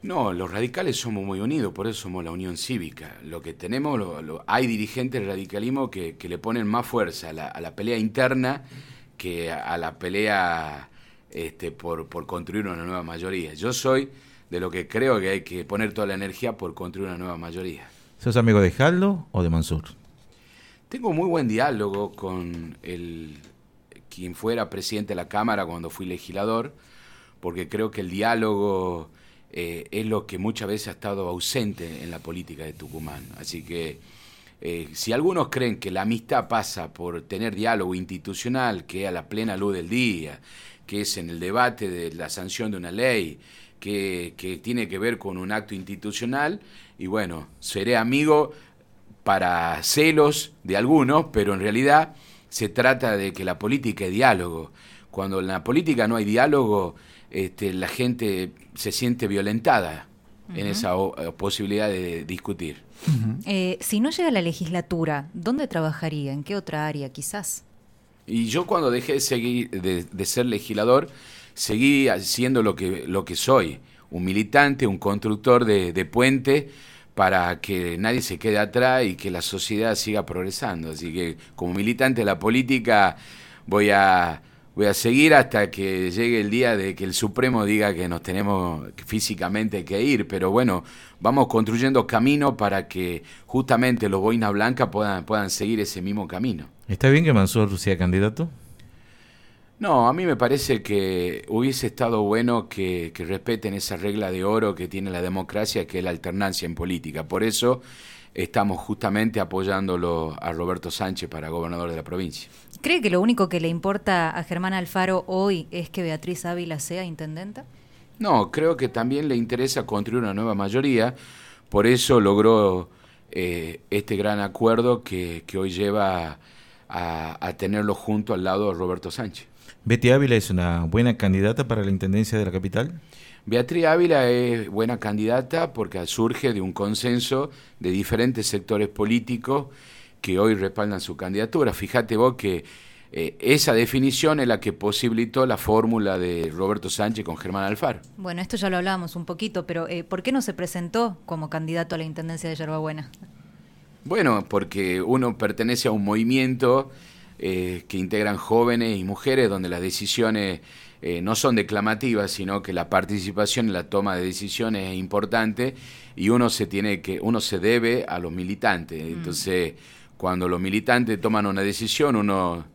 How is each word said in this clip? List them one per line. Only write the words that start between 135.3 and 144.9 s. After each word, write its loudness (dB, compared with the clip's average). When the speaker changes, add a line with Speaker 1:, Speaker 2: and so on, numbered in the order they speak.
Speaker 1:
porque -4
surge 0
de -2
un -4
consenso 0
de 0
diferentes 0
sectores 0
políticos 0
que 0
hoy 6
respaldan -2
su -10
candidatura. 0
Fíjate -2
vos 4
que, -2
eh, -6
esa 4
definición 2
es 2
la 2
que -2
posibilitó 0